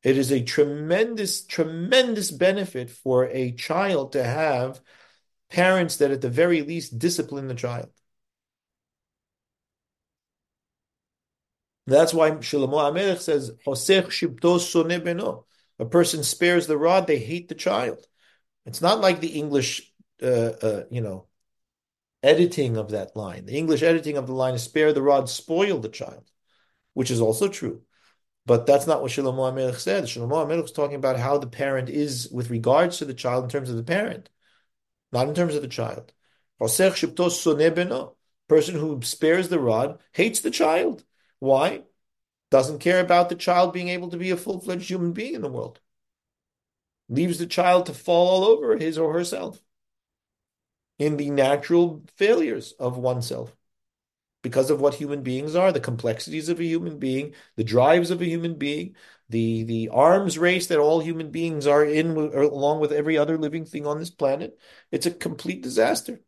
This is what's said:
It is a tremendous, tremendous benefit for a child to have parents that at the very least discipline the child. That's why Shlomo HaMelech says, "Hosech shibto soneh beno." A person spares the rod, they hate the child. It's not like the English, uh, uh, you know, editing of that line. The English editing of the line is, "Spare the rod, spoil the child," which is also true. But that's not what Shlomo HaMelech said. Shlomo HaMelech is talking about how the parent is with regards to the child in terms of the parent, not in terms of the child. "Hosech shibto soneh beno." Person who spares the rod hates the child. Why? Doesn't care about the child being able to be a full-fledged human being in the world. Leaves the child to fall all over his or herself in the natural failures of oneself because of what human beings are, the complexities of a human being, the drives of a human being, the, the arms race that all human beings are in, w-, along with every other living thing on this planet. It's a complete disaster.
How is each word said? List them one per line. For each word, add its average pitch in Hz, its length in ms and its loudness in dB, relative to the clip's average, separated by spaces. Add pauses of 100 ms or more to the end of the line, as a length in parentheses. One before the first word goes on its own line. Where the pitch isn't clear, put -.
It 135 140 4
is 131 140 0
a 131 120 2
tremendous, 170 1000 0
tremendous 196 840 0
benefit 180 580 -2
for 127 360 0
a 127 280 -4
child 160 600 -2
to 131 100 0
have 131 580 -2 (680)
parents 180 480 2
that 139 140 4
at 135 100 -2
the 127 80 -2
very 160 320 4
least 147 380 -8
discipline 143 480 -2
the 127 80 -8
child. 120 340 -8 (4000)
That's 160 260 6
why 156 180 4
Shlomo 139 420 -2
HaMelech 175 460 0
says, 139 320 -2 (140)
"Hosech 185 420 2
shibto 170 520 0
soneh 170 420 0
beno." 170 440 -6 (340)
A 120 60 -4
person 170 380 2
spares 175 440 0
the 151 100 0
rod, 180 300 2
they 147 120 2
hate 165 280 -8
the 160 80 -12
child. 127 500 -4 (600)
It's 120 160 -10
not 196 180 2
like 185 220 2
the 165 80 -6
English, 143 640 -4 (280)
uh, 127 40 -6
uh, 113 680 0
you 120 100 -6
know, 95 260 -10 (960)
editing 147 560 4
of 104 140 -6
that 98 240 -8
line. 95 300 -10
The 117 120 -6
English 156 260 2
editing 160 340 2
of 131 100 -6
the 131 60 -8
line 131 220 -2
is, 120 80 -6
"Spare 151 280 2
the 147 100 0
rod, 135 280 4
spoil 180 500 -2
the 110 100 -8
child," - 400 -16 (640)
which 131 160 -2
is 120 120 0
also 113 260 2
true. 120 360 -6 (600)
But 120 200 4
that's 143 220 4
not 151 140 2
what 131 100 -4
Shlomo 131 400 -2
HaMelech 127 280 -4
said. 185 260 -2
Shlomo 127 400 -2
HaMelech 160 200 -2
is - 60 -16
talking 143 240 -2
about 131 240 0
how 135 180 0
the 135 100 -4
parent 131 420 -4
is 139 420 -4
with 123 180 -6
regards 135 480 2
to 156 80 -6
the 135 80 -10
child 127 320 -2
in 120 40 -6
terms 131 200 -6
of 117 80 -6
the 113 60 -6
parent, 190 460 -4 (840)
not 127 160 0
in 151 60 -6
terms 170 200 0
of 147 60 -4
the 135 80 -10
child. - 420 -8 (480)
"Hosech 117 340 2
shibto - 360 -2
soneh 160 440 2
beno." 175 420 -4 (340)
Person 156 260 4
who 151 260 -4
spares 170 480 0
the 175 100 0
rod 123 400 0 (140)
hates 220 280 0
the 330 100 -2
child. 330 520 0 (360)
Why? 135 440 2 (640)
Doesn't 135 300 4
care 180 200 4
about 175 300 4
the 175 60 -4
child 175 380 2
being 180 160 -6
able 180 200 -6
to 175 80 -10
be 185 140 -4
a 175 60 0
full-fledged 180 520 -8
human 175 240 -2
being 240 220 -8
in 220 60 -10
the 139 80 -6
world. 120 300 -10 (1300)
Leaves 165 300 -2
the 170 60 -2
child 180 400 2
to 165 80 -10
fall 175 360 2
all 190 160 4
over 147 320 4
his 156 200 -4
or 156 160 0
herself - 480 -6 (1400)
in 151 180 0
the 143 120 -4
natural 143 720 2 (120)
failures 170 580 0
of 127 240 -6
oneself 123 580 -4 (840)
because 135 280 0
of 143 120 2
what 139 140 2
human 143 280 -6
beings 135 320 -4
are, 185 160 4
the 147 80 0
complexities 123 680 -4
of 170 100 -2
a 170 40 -2
human 165 360 -4
being, 139 340 -4 (220)
the 110 80 -2
drives 147 480 4
of 175 100 -2
a 180 40 -2
human 165 300 -4
being, 147 400 -6 (340)
the, 113 340 -2
the 113 260 -4
arms 170 480 4
race 175 300 0
that 160 120 2
all 156 200 4
human 160 320 -6
beings 160 360 -2
are 147 160 6
in, 156 320 0
w-, 147 340 2
along 143 300 0
with 151 120 0
every 151 260 0
other 151 200 2
living 156 280 -4
thing 147 200 -10
on 147 140 -4
this 170 100 -10
planet. 147 480 -4 (340)
It's - 140 -4
a 175 60 0
complete 180 500 -8
disaster. - 680 -2